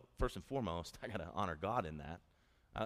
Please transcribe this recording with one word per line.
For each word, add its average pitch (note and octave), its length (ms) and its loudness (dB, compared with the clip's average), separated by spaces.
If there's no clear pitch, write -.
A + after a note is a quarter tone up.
first B2 200 2
and F#2 80 -6
foremost, F#2 540 0
<laughs> - 40 -6
I B2+ 40 -4
gotta F2 260 -2
honor F2+ 260 2
God G#2+ 260 2
in D#2 120 -4
that. D2+ 240 -6
Uh, A2 120 0